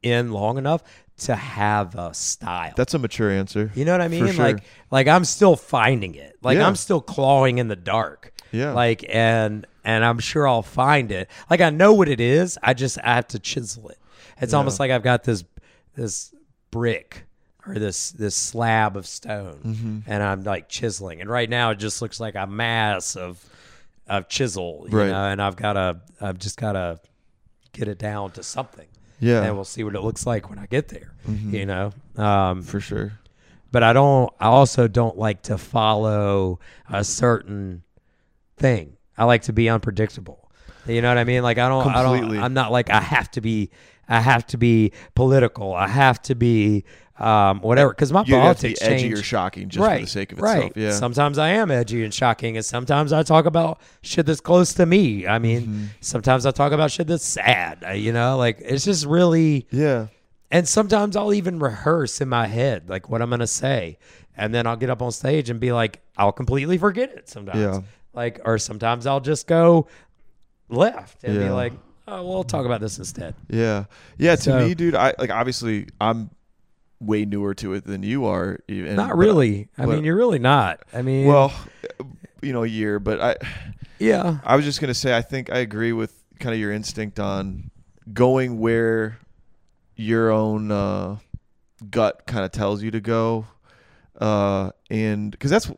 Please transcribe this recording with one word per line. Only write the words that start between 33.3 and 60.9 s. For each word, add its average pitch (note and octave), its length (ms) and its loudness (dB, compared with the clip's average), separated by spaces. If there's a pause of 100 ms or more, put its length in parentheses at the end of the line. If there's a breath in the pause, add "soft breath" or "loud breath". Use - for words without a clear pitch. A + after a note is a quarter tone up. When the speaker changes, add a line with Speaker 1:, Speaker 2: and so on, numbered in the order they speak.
Speaker 1:
but A#2+ 120 4
I A2+ 100 8
don't, C3+ 480 6
I F#2+ 60 0
also B2 420 6
don't A2+ 300 0
like G#2 240 -2
to F#2+ 160 -4
follow G#2 1000 0 (320 soft breath)
a G2+ 140 -2
certain G2 800 -2 (720)
thing. G#2 380 -2 (240)
I A2+ 80 2
like A#2+ 160 4
to A#2 100 -6
be A2+ 160 2
unpredictable. G#2+ 840 -4 (360 soft breath)
You A#2 160 0
know A#2+ 60 2
what B2 100 4
I A#2 60 2
mean? B2 180 0
Like, A#2+ 160 0
I B2 100 2
don't, C3 180 2
I B2 160 2
don't, B2+ 160 4
Speaker 2:
Completely. A2 240 -2
Speaker 1:
I'm B2+ 120 -2
not A#2+ 180 0
like, B2 160 0
I G#2+ 140 4
have B2 300 0
to A#2 100 -6
be, A2 280 -2 (380 soft breath)
I A2+ 120 4
have A#2 280 4
to - 80 -6
be A2+ 360 4 (220 loud breath)
political. B2 600 2
I F#2+ 140 0
have B2+ 340 4
to C3+ 120 -2
be, A2 500 4 (340 soft breath)
um, G#2 420 4
whatever. B2 320 4
'Cause C#3 200 -2
my F#3+ 140 2
Speaker 2:
You - 100 4
have E3 200 6
to - 120 -8
Speaker 1:
politics A2+ 120 -4
Speaker 2:
be A2 60 0
edgy C3 220 2
Speaker 1:
change. G#2+ 100 -2
Speaker 2:
or G2+ 40 -4
shocking F#2+ 460 -4
just F#3 180 -2
Speaker 1:
Right, E3+ 140 2
Speaker 2:
for - 60 -8
the - 40 -10
sake G2 220 -8
of A2 60 -16
itself. G#3 200 2
Speaker 1:
right. G2 160 -2
Speaker 2:
Yeah. G#2+ 180 -2
Speaker 1:
Sometimes B2+ 460 0
I D#3 120 2
am G#3 200 0
edgy A#2+ 320 -2
and G#2+ 120 -6
shocking, A#2 420 0
and A2 80 -6
sometimes C#3 480 0
I D#3+ 100 2
talk D#3+ 220 6
about E3 340 0 (220 soft breath)
shit - 240 -2
that's D3+ 160 0
close F3 340 4
to E3+ 120 4
me. C#3 400 2
I G#2+ 120 0
mean, A#2 220 0
Speaker 2:
Mm-hmm. G#2+ 240 -6 (160)
Speaker 1:
sometimes C3 460 0
I C3+ 40 4
talk C#3+ 220 0
about D3+ 180 2
shit - 180 -4
that's D#3+ 180 -2
sad. F2 600 0
uh, F#2 60 -10
You G#2 220 -2
know, B2 240 0
like, A#2+ 260 0
it's C3+ 220 -2
just F3 180 0
really D#3+ 640 2
Speaker 2:
Yeah. B2+ 360 0 (440)
Speaker 1:
and E3+ 160 2
sometimes G#3 480 0